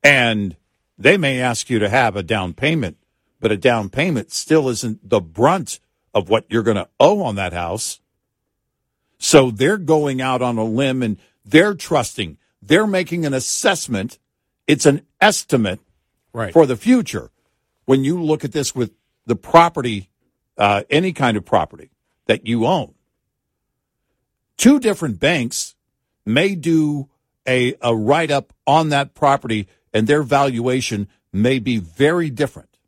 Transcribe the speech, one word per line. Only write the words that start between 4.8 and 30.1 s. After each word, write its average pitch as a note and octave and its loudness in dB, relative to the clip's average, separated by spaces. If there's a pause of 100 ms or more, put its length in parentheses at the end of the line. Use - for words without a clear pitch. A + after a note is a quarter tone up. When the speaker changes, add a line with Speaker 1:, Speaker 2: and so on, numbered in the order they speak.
Speaker 1:
the G#2 2
brunt A#2 -2 (340)
of G2 -2
what - 0
you're A2+ -2
gonna G2+ -2 (100)
owe F#3+ 4
on A#2 -4
that F#2 -6
house. F2 -8 (1160)
So C3+ 6
they're C3+ 0
going D3 0
out C3 -2
on A#2+ -2
a A2 -2
limb B2+ -2
and G#2+ -4 (260)
they're E3+ 4
trusting. A2+ -6 (240)
They're E3+ 2
making F3+ -2
an C#3 -4
assessment. C3 -4 (480)
It's D3 2
an C#3+ 2 (180)
estimate A#2 0 (520)
Speaker 2:
Right. A2 -8
Speaker 1:
for D#3+ 6
the B2 -2
future. E3 0 (560)
When C3+ 4
you E3+ -2
look D3+ -2
at B2+ -8
this C#3+ -4
with B2 -4 (320)
the A#2 -2
property, C3 2 (480)
uh, G2+ 2
any F3 0
kind A#2+ 0
of G2 -6
property - -2 (360)
that - -2
you A#2 -2
own, D#3 -2 (1600)
two C#4+ 2
different E3+ -4
banks C#3 -4 (500)
may E3 0
do D3+ -2 (400)
a, B2+ 0
a A#2 -2
write-up C#3+ 0 (140)
on D#3 2
that C#3+ -2
property, B2 -2 (260)
and A2 2
their D3 2